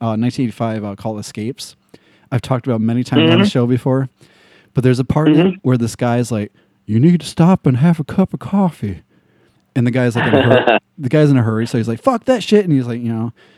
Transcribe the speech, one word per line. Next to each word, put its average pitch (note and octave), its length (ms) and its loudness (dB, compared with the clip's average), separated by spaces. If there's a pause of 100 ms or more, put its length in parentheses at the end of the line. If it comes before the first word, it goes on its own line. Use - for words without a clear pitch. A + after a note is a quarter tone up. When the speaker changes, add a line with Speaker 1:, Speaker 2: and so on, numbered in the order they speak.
Speaker 1:
uh, A2+ 140 -4
nineteen B2 300 -2
eighty-five, A2 380 -6
uh, G2+ 120 -10
called G#2+ 240 -8
Escapes. - 560 -12 (560)
I've B2 100 -2
talked B2+ 240 -4
about A#2 160 -2
many A#2 220 0
times D3 200 -2
on D#3+ 60 2
the E3 140 4
Speaker 2:
Mm-hmm. - 20 -
Speaker 1:
show B2+ 220 0
before, C3 420 0 (640)
but A#2+ 100 0
there's B2+ 160 4
a C3 60 -2
part D#3 240 0
in D3+ 100 4
it E3+ 40 4
Speaker 2:
Mm-hmm. F#3 180 0
Speaker 1:
where B2+ 160 2
this A#2 180 -4
guy's A#2+ 360 -2
like, G#2 200 -4 (360)
"You A2 120 0
need E3+ 220 4
to - 60 -12
stop F3 400 2
and B2+ 100 2
have D#3+ 220 2
a D3 40 -8
cup - 300 -2
of - 60 -10
coffee." D#3 640 -4 (720)
And A#2+ 100 2
the B2 60 0
guy's, B2 240 0
like, A#2 120 -2
in A#2 60 0
a C3+ 80 4
hur-, B2 380 2 (100)
Speaker 2:
<laughs> - 80 -20
Speaker 1:
the C3 120 -6
guy's D3+ 200 4
in C#3 80 4
a A#2+ 60 2
hurry, A2+ 240 -2
so - 100 -4
he's A2+ 100 -2
like, A2+ 140 -6
"Fuck B3 240 -8
that B3+ 160 0
shit." G#3 220 2
And E3+ 100 0
he's B2+ 140 0
like, A#2+ 120 -8
"You A#2 140 -6
know," A2+ 180 -6 (260)